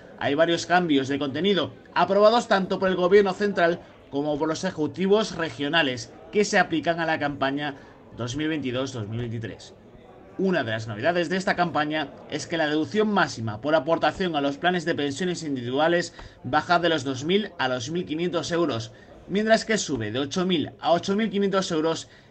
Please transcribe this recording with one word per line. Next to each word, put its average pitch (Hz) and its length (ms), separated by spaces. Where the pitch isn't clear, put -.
hay 135 160
varios 165 300
cambios 160 420
de 139 100
contenido, 147 560
aprobados 208 540
tanto 190 300
por 190 100
el 185 80
gobierno 185 360
central 175 460
como 147 260
por 156 120
los 156 160
ejecutivos 185 720
regionales, 143 760
que 208 100
se 196 160
aplican 170 400
a 165 60
la 160 120
campaña 143 600
dos 120 180
mil 151 140
veintidós, 135 420
dos 113 160
mil 113 140
veintitrés. 113 520
Una 180 260
de 113 80
las 110 160
novedades 156 400
de 175 80
esta 190 220
campaña 151 540
es - 180
que 170 80
la 160 120
deducción 156 420
máxima 120 500
por 151 160
aportación 160 640
a 143 40
los 139 160
planes 175 280
de 170 100
pensiones 160 480
individuales 147 720
baja 151 340
de 170 80
los 156 160
dos 131 220
mil 196 320
a 131 100
los 127 220
mil 175 160
quinientos 165 460
euros, 147 420
mientras 220 380
que 214 120
sube 113 340
de 120 80
ocho 165 260
mil 165 340
a 147 140
ocho 175 220
mil 220 140
quinientos 190 420
euros 160 360